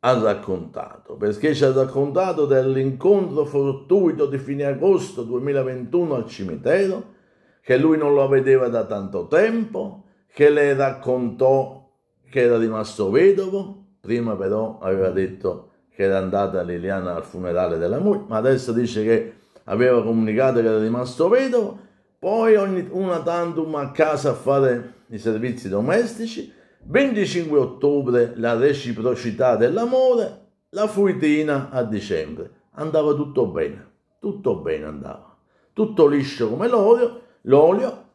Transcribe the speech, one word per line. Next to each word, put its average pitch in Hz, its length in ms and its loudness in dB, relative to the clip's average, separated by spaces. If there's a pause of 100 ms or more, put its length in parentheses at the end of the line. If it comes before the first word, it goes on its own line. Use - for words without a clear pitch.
ha 127 140 4
raccontato, 95 920 -6
perché 104 400 0
ci 135 80 2
ha 131 80 4
raccontato 143 720 0
dell'incontro 135 960 2
fortuito 143 840 0
di 135 100 -4
fine 139 280 -6
agosto 139 580 0
duemilaventuno 131 920 -2
al 117 140 -4
cimitero, 165 880 -4 (460)
che - 180 0
lui 156 200 4
non 147 160 2
lo 139 140 4
vedeva 131 400 4
da 117 180 -2
tanto 98 400 -6
tempo, 220 760 -2 (280)
che 147 200 6
le 143 240 2
raccontò 131 1120 0 (400)
che 135 120 0
era 120 180 4
rimasto 110 500 -2
vedovo. 190 760 2 (160)
Prima 113 360 -4
però 104 440 -4
aveva 95 300 0
detto 92 600 -6 (180)
che - 140 -6
era 95 160 2
andata 95 420 -2
Liliana 90 540 -6
al 80 80 -8
funerale 87 560 -4
della 90 180 -2
moglie, 202 300 0
ma 110 100 -4
adesso 123 360 0
dice 110 300 -2
che 110 300 0 (300)
aveva 120 400 2
comunicato 113 560 2
che 113 80 2
era 110 120 2
rimasto 123 500 -2
vedovo. 240 500 0 (400)
Poi 220 360 2
ogni, 196 360 0
una 180 320 -4
tantum 170 500 -4
a 143 160 -6
casa 147 400 0
a 123 40 0
fare 135 600 0 (140)
i 113 100 -12
servizi 110 500 -4
domestici, 214 880 -4 (340)
Venticinque 185 680 0
ottobre, 123 800 0
la 117 200 0
reciprocità 120 1000 0
dell'amore, 233 840 0 (280)
la 208 180 -2
fuitina 151 840 0
a 127 120 -2
dicembre. 87 680 -6 (220)
Andava 151 400 0
tutto 139 340 -2
bene, 78 460 -6 (260)
tutto 131 380 -4
bene 76 280 -6
andava, 71 500 -16 (380)
tutto 208 320 4
liscio 139 420 0
come 139 200 -2
l'olio, 233 540 4 (200)
l'olio. 170 640 4 (120)